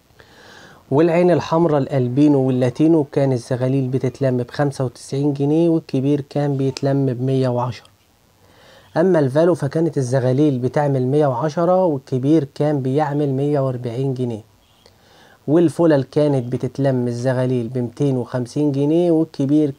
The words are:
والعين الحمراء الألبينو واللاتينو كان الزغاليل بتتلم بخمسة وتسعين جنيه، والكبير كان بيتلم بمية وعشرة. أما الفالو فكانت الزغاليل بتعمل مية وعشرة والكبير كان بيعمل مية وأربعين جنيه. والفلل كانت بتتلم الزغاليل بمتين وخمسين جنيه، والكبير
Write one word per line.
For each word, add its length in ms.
والعين 400
الحمراء 480
الألبينو 600
واللاتينو 640
كان 280
الزغاليل 560
بتتلم 480
بخمسة 480
وتسعين 480
جنيه، 360
والكبير 600
كان 260
بيتلم 500
بمية 420
وعشرة. 380
أما 220
الفالو 360
فكانت 440
الزغاليل 600
بتعمل 480
مية 200
وعشرة 580
والكبير 720
كان 280
بيعمل 460
مية 320
وأربعين 540
جنيه. 260
والفلل 540
كانت 500
بتتلم 560
الزغاليل 600
بمتين 480
وخمسين 560
جنيه، 380
والكبير 680